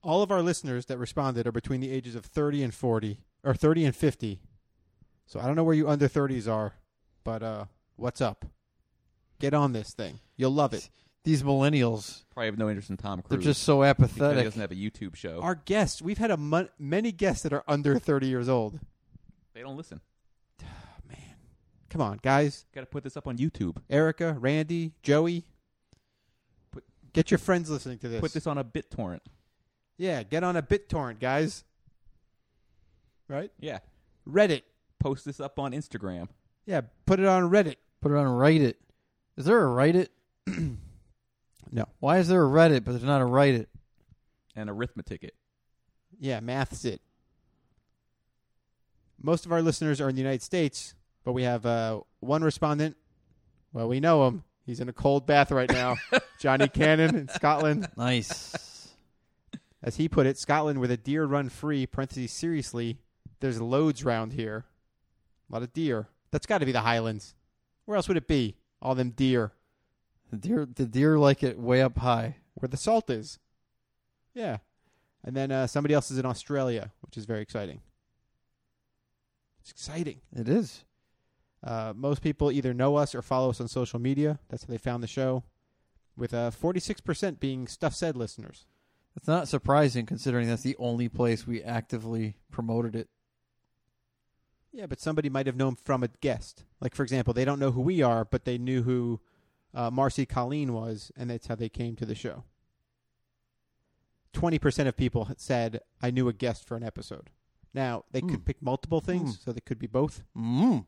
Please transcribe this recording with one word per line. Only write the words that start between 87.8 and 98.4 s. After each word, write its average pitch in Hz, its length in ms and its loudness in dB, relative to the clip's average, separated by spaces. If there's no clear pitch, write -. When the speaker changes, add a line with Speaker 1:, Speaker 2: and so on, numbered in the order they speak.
Speaker 1:
Said 160 220 -4
listeners. - 500 -10
Speaker 2:
It's - 140 -10
not 160 180 2
surprising 135 600 2
considering 120 420 -2
that's 117 140 -2
the 131 180 -4
only 120 280 -2
place 117 380 0
we 117 160 -6
actively 113 720 -6
promoted 117 460 -4
it. 113 120 -8
Speaker 1:
Yeah, 220 140 -14
but 135 140 -8
somebody 156 300 0
might 135 160 0
have 127 100 -2
known 131 200 0
from 131 260 -2
a 120 60 0
guest. - 440 -4
Like, 135 160 -6
for 143 80 0
example, 123 280 0
they 123 120 2
don't 139 160 0
know 139 100 2
who 123 100 -2
we 165 220 2
are, 117 220 4
but - 200 -2